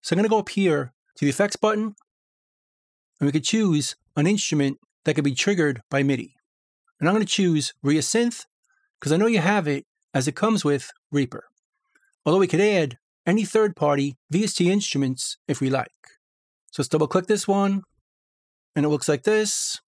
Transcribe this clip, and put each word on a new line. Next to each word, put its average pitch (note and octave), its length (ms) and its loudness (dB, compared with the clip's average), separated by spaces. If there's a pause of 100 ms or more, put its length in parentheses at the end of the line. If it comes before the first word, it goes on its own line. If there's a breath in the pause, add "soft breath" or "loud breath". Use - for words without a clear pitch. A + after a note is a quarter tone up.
So - 120 -4
I'm E3+ 40 2
gonna G#3+ 120 2
go A3 100 2
up G3+ 100 -6
here D#3 440 0 (220)
to C#3+ 100 -4
the C#3+ 40 2
effects G3+ 260 0
button, G#3+ 400 -2 (1200)
and C#3+ 80 0
we C#3+ 40 2
could D3+ 120 -2
choose F#3 520 0 (200)
an D3+ 120 2
instrument D3+ 520 0 (260)
that D#3 80 2
could D3+ 100 0
be C#3 120 0
triggered D3+ 540 0
by C#3 140 0
midi. C3+ 340 -2 (600)
And D3 80 0
I'm G3 80 2
gonna G#3+ 100 0
choose E3 480 0 (100)
Rhea D3 180 2
Synth, A#3+ 440 -2 (540)
'cause C#3+ 120 -2
I D#3+ 60 2
know G#3+ 100 2
you A3+ 120 2
have F#3 280 0
it C#3 180 -4 (280)
as C3+ 140 -2
it C#3+ 80 -4
comes A3 300 0
with C#3+ 260 -2 (200)
Reaper. C#3 360 -4 (760)
Although E3+ 140 4
we F#3 80 4
could E3 140 0
add F3+ 360 2 (280)
any G3 200 2
third-party D3 720 0 (120)
V F#3+ 140 0
S G#3 100 -2
T F3 180 2
instruments C#3 680 -2 (100)
if - 140 -4
we C3+ 80 0
like. C3 220 -2 (800)
So - 100 -6
let's - 80 -4
double-click D#3+ 380 0
this G#3 200 0
one, G3 360 0 (920)
and D3 100 2
it D3+ 40 0
looks D3 180 0
like C#3+ 160 0
this. - 580 -2 (140)